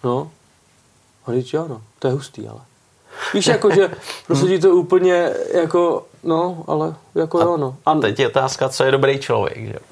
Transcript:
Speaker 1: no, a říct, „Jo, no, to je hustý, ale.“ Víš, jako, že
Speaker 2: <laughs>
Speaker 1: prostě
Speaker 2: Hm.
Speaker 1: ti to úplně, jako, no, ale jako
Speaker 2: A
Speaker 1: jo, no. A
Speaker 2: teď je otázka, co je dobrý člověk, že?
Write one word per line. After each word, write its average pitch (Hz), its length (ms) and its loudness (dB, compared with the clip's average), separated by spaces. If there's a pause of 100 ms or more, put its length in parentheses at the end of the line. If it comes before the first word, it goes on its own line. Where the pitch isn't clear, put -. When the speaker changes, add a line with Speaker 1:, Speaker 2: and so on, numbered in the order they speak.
Speaker 1:
no, 131 280 -4 (920)
a 120 80 -6
říct, 127 200 -4
„Jo, 160 160 -4
no, 113 120 -12 (180)
to - 80 -4
je 127 60 0
hustý, 131 340 -10
ale.“ 110 120 -18 (720)
Víš, 196 140 0
jako, 208 240 2
že 175 200 4 (180)
Speaker 2:
<laughs> - 180 -16
Speaker 1:
prostě 165 180 2
Speaker 2:
Hm. 180 40 2
Speaker 1:
ti 185 100 2
to 185 160 4
úplně, 180 540 4 (240)
jako, 170 520 0 (180)
no, 170 440 -2
ale 156 280 -2 (200)
jako 165 240 0
Speaker 2:
A 165 40 4
Speaker 1:
jo, 170 140 2
no. 135 180 -4 (100)
A 156 100 4
Speaker 2:
teď 117 240 0
je 135 80 4
otázka, 135 420 -2
co - 140 -2
je 135 80 4
dobrý 135 280 2
člověk, 113 380 -2 (100)
že? 107 80 -10 (160)